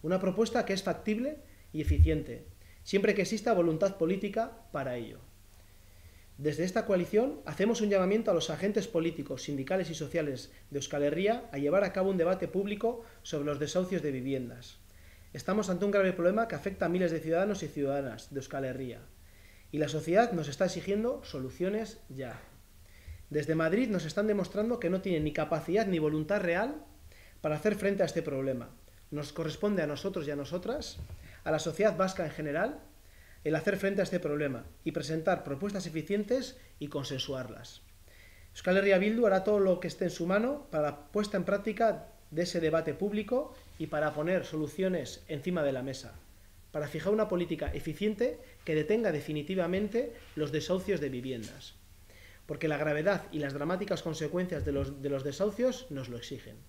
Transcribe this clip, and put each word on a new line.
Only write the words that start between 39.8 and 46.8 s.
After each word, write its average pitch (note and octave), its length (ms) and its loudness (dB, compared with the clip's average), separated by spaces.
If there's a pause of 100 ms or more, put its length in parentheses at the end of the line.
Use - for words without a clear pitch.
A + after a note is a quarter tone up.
esté - 160 -2
en E3+ 60 2
su E3 160 -4
mano A#3 440 0
para D#3 120 0
la D3 300 -4
puesta G#3 240 0
en F3+ 80 0
práctica G3+ 640 0 (220)
de D#3 120 0
ese F3 180 0
debate D#3 340 2
público G#3+ 600 -2 (240)
y D#3 80 -4
para D3+ 260 0
poner D#3 320 0
soluciones D#3 840 -2
encima D#3+ 340 -2
de C#3 100 2
la B2+ 100 -2
mesa, C3 320 -8 (580)
para D3 160 -4